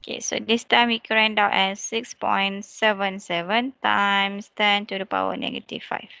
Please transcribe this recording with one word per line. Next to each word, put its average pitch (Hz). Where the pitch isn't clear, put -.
Okay, -
so 226
this 214
time 240
we 226
can 220
write 214
down 208
as 190
six 226
point 196
seven 196
seven 202
times 202
ten 208
to 196
the 190
power -
negative -
five. -